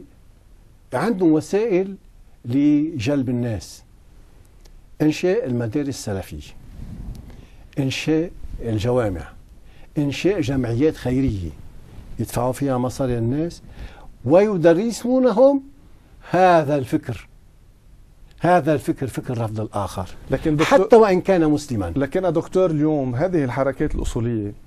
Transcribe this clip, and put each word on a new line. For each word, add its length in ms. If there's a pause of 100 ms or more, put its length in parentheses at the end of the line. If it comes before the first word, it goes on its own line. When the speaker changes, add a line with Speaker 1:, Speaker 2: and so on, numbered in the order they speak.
(920)
Speaker 1:
عندهم 380
وسائل 640 (500)
لجلب 840
الناس. 540 (1200)
إنشاء 440
المدارس 420
السلفية. 640 (1300)
إنشاء 520 (300)
الجوامع. 600 (760)
إنشاء 440
جمعيات 540
خيرية 540 (720)
يدفعوا 320
فيها 260
مصاري 400
الناس 440 (640)
ويدرسونهم 1400 (640)
هذا 460
الفكر. 520 (1120)
هذا 340
الفكر، 340
فكر 300
رفض 220
الآخر. 500 (220)
Speaker 2:
لكن 240
دكتور، 240
Speaker 1:
حتى 160
وإن 260
كان 280
مسلما. 460
Speaker 2:
لكن 280
يا 60
دكتور، 420
اليوم 440
هذه 280
الحركات 520
الأصولية 580 (140)